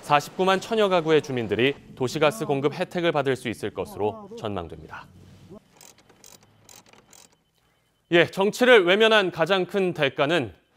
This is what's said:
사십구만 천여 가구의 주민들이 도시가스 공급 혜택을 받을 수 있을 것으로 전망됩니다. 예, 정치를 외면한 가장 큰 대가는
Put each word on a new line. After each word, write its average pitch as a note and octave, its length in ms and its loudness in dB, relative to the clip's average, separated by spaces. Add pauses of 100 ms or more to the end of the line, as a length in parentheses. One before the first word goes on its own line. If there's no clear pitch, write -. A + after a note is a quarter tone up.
사십구만 F#3 580 0
천여 G#3+ 300 -2
가구의 D#3+ 320 2
주민들이 A#2+ 520 -2 (220)
도시가스 D3 480 -2
공급 C#3 300 -2
혜택을 F3 360 -4
받을 C#3 260 -2
수 B2 120 -8
있을 G#2 240 -8
것으로 G#2+ 640 -6
전망됩니다. E2 720 -10 (3000)
예, E3 160 6
정치를 G#3 580 4
외면한 G#3 460 4
가장 F3 340 0
큰 F#3 300 -2
대가는 C#3+ 580 -2 (240)